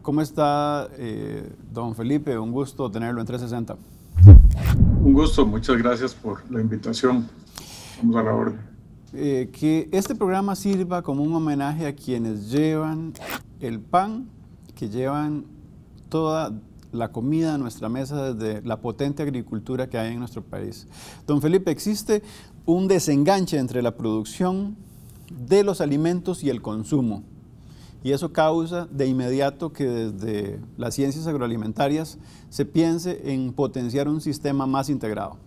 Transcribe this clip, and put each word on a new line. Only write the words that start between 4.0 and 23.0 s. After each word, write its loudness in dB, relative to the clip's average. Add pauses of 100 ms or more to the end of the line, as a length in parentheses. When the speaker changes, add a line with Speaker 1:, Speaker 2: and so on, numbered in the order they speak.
Speaker 2:
Un 6
gusto, 4
muchas 0
gracias -2
por -10
la -4
invitación. 0 (720)
Vamos 2
a 0
la 0
orden. -2 (540)
Speaker 1:
Eh, -4
que -2
este -2
programa -2
sirva -4
como -4
un -2
homenaje -2
a -6
quienes -6
llevan -2 (480)
el -8
pan, -4 (460)
que -10
llevan -4 (640)
toda -4 (320)
la -6
comida -2
a -4
nuestra -8
mesa -6
desde -6
la -6
potente -6
agricultura -6
que -6
hay -6
en -10
nuestro -12
país. -14 (400)
Don 0
Felipe, 2
existe -2 (420)
un 2
desenganche 2